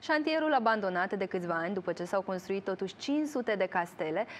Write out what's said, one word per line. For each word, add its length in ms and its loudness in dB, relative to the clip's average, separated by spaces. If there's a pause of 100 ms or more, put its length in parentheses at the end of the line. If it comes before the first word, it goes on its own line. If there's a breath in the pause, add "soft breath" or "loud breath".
Șantierul 520 2
abandonat 600 2
de 120 0
câțiva 280 -2
ani, 200 0
după 180 -2
ce 120 -2
s-au 180 0
construit 420 -4
totuși 320 -4
cinci 320 0
sute 280 0
de 100 2
castele, 600 -2 (140 loud breath)